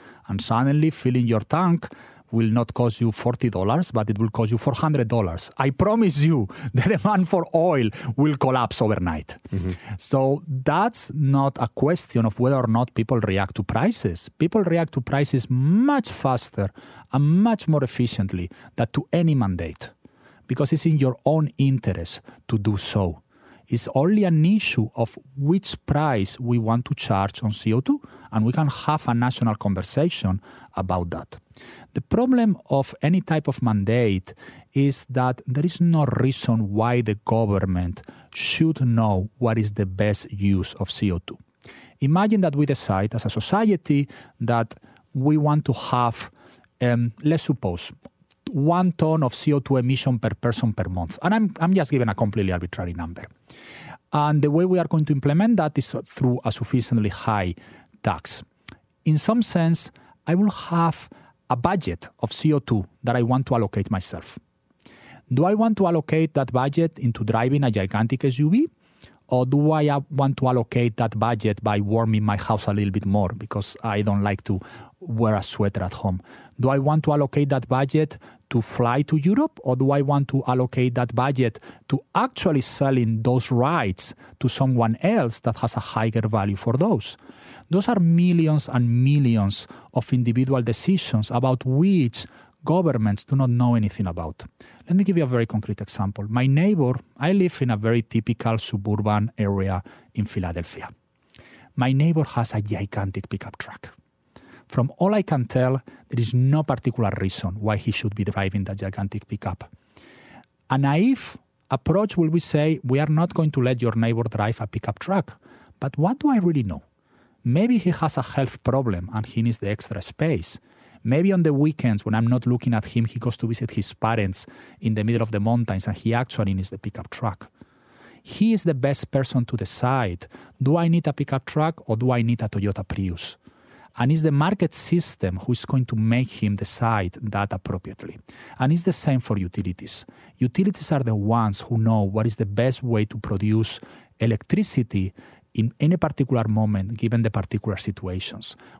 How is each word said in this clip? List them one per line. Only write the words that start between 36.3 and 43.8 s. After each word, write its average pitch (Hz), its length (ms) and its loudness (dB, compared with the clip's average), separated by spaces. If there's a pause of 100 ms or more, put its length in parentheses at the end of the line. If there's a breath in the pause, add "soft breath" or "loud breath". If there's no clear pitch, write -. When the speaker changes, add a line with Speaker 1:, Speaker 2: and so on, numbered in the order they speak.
Speaker 1:
why 120 280 2
the 110 140 0 (100)
government 95 800 0 (320 loud breath)
should - 460 0
know 113 580 0
what 113 180 0
is 107 180 -2
the 101 120 -2
best 101 460 -2
use 98 420 0
of - 160 -6
C 101 220 -2
O 87 80 -4
two. - 180 -14 (600 loud breath)
Imagine 196 420 2
that 147 140 0
we 147 100 2
decide 104 480 0
as 113 100 -4
a 107 60 -4
society 165 800 2 (320 loud breath)